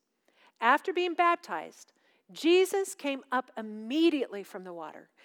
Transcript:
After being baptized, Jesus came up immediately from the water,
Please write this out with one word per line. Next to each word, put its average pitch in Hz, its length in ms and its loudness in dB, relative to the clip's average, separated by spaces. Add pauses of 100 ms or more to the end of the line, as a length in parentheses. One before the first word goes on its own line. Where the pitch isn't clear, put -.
(600)
After 302 320 2
being 359 200 -2
baptized, 247 760 -2 (400)
Jesus 370 640 2
came 269 380 -6
up 254 260 -2
immediately 220 880 0
from 185 200 -14
the 185 80 -16
water, 156 380 -14 (160)